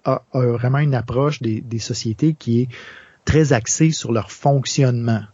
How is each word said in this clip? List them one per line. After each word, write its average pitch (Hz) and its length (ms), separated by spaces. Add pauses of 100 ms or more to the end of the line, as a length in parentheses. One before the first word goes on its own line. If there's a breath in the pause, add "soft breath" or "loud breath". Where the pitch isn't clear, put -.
a, 131 280
a 131 80
vraiment 123 380
une 143 180
approche 131 440
des, 113 200
des 113 180
sociétés 123 560
qui 117 280
est 127 60 (560 loud breath)
très 147 280
axée 156 400
sur - 180
leur 110 220
fonctionnement 123 920 (120)